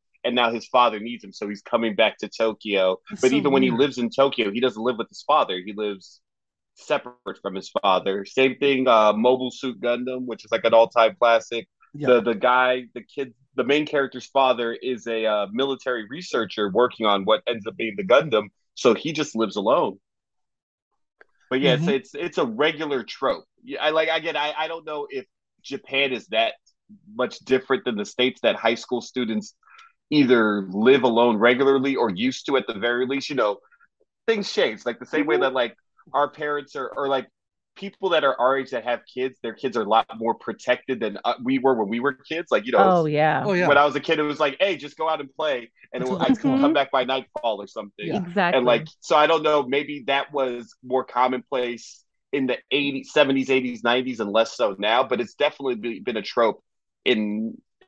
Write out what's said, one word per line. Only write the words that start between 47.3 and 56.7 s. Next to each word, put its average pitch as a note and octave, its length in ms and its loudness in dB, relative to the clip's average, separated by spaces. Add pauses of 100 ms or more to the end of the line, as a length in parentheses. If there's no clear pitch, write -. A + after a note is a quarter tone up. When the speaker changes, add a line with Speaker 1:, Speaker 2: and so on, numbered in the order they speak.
Speaker 1:
or G2 60 -12
something. - 380 -12
Speaker 2:
Yeah. - 140 -4
Speaker 3:
Exactly. F3 320 -2
Speaker 1:
And, B2+ 140 2
like, B2 220 2 (140)
so - 140 0
I D3+ 120 6
don't D#3+ 160 2
know, D3+ 200 2
maybe C#3+ 440 -4
that C#3 260 -2
was B2 500 -4
more B2+ 200 -2
commonplace B2+ 1000 -4 (280)
in C3+ 160 -2
the A#2+ 100 -2 (140)
eighties, C#3 420 -2
seventies, C3+ 360 2
eighties, B2+ 340 -2
nineties, B2 360 0
and G#2 120 -4
less A2+ 240 2
so G#2 220 -2
now, A2 260 0
but A#2+ 180 -2
it's A2+ 140 -8
definitely C#3 400 -2
be-, A2 260 -8
been A2+ 160 -4
a G#2 40 -6
trope A2+ 420 -2 (420)